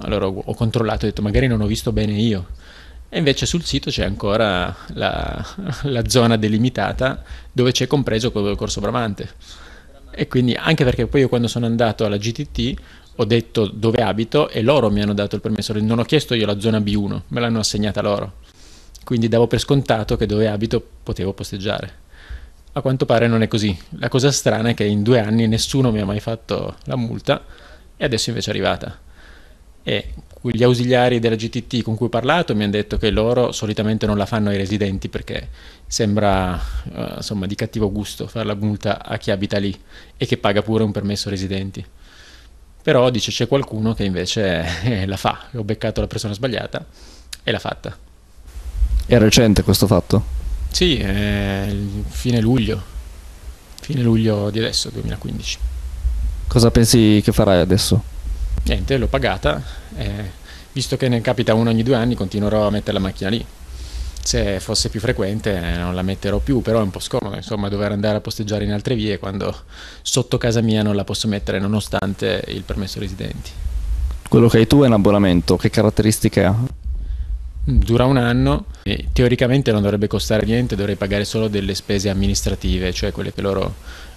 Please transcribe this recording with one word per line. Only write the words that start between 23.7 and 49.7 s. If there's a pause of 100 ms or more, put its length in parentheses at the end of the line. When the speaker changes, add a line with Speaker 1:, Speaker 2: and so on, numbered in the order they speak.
Speaker 1:
La
cosa
strana
è
che
in
due
anni
nessuno
mi
ha
mai
fatto
la
multa (540)
e
adesso
invece
è
arrivata. (840)
E (300)
gli
ausiliari
della
G
T
T
con
cui
ho
parlato
mi
hanno
detto
che
loro
solitamente
non
la
fanno
ai
residenti
perché (400)
sembra, (380)
eh,
insomma,
di
cattivo
gusto
fare
la
multa
a
chi
abita
lì (400)
e
che
paga
pure
un
permesso
residenti. (960)
Però
dice
c'è
qualcuno
che
invece, (120)
<laughs>
eh,
la
fa. (100)
Ho
beccato
la
persona
sbagliata (580)
e
l'ha
fatta. (1120)
Speaker 2:
È
recente
questo